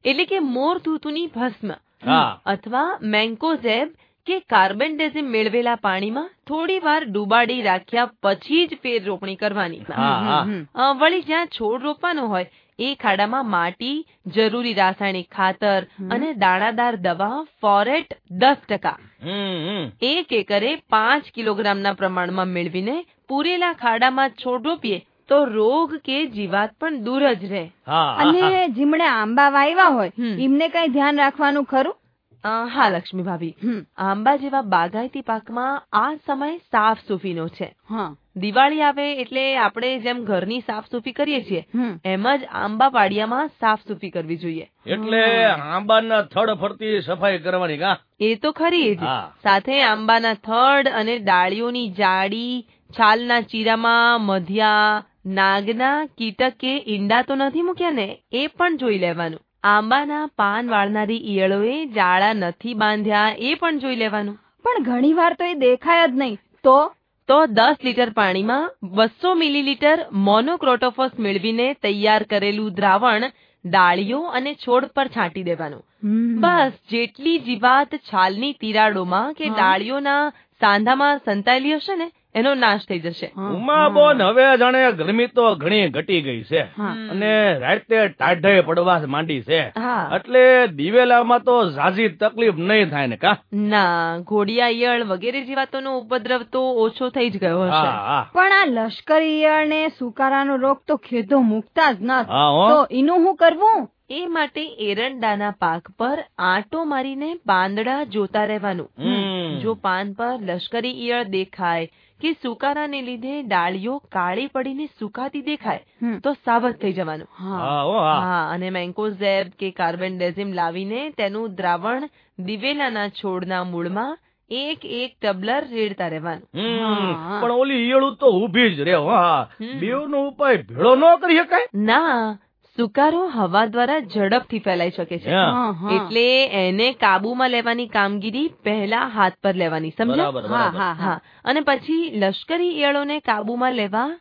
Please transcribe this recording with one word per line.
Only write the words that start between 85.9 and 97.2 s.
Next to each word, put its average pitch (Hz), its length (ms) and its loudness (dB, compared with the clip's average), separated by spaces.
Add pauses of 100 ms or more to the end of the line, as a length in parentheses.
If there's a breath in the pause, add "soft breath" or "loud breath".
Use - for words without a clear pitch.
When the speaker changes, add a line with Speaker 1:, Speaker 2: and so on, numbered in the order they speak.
Speaker 2:
ગઈ 127 220 -6
છે 156 180 0
Speaker 3:
હા. 190 320 -6
Speaker 1:
હમ. 220 180 -10
Speaker 2:
અને 208 480 2
રાતે 208 500 2
ટાઢે 175 520 4
પડવા 175 460 2
માંડી 147 340 -2
છે. 135 380 0
Speaker 1:
હા. 220 380 -4
Speaker 2:
એટલે 254 500 6
દિવેલામાં 240 760 4
તો 240 300 4
ઝાઝી 185 380 0
તકલીફ 214 460 0
નહીં 185 360 2
થાય 143 160 -2
ને, 117 100 -2
કા? 196 200 2 (160)
Speaker 1:
ના, 180 680 0
ઘોડિયા 208 500 0
ઈયળ 233 360 0
વગેરે 214 360 -4
જીવાતોનો 269 580 -6
ઉપદ્રવ 240 440 -4
તો 262 300 -2
ઓછો 226 360 0
થઈ 240 220 0